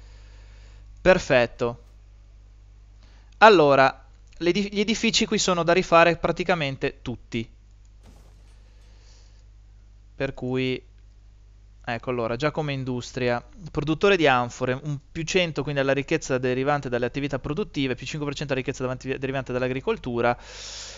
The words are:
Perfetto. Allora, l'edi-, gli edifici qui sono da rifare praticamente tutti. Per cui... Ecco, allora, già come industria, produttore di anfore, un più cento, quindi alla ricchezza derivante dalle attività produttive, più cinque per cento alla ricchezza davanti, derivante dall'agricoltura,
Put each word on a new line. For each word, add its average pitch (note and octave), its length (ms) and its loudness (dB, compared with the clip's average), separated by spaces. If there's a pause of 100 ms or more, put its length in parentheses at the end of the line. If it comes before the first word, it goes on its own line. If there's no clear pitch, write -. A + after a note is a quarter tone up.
(1000)
Perfetto. B2 840 2 (1600)
Allora, D3 680 8 (320)
l'edi-, F3+ 340 0
gli G3+ 80 -2
edifici A3 460 0
qui G#3+ 120 0
sono F3 260 0
da E3+ 100 4
rifare E3+ 440 4
praticamente E3 840 -4
tutti. A2+ 460 -8 (2750)
Per C3+ 180 -6
cui... B2+ 480 -4 (1000)
Ecco, A#2+ 260 -8
allora, A#2+ 260 -4
già D3 160 -2
come D3 220 -6
industria, B2 680 -4 (280)
produttore D#3 440 2
di D#3+ 120 4
anfore, B2+ 560 0
un D3 160 -6 (120)
più D#3+ 120 -8
cento, D#3+ 400 -2
quindi C#3 180 -2
alla C3+ 120 2
ricchezza C#3 440 -2
derivante C3 520 -2
dalle A#2+ 160 -2
attività C#3 340 -4
produttive, C#3+ 560 -4
più C3 100 -10
cinque D3 220 -6
per C#3 80 -6
cento C#3+ 180 -6
alla C3 80 0
ricchezza C3 220 -6
davanti, B2+ 340 -6
derivante C3 340 -6
dall'agricoltura, B2+ 840 -2 (600)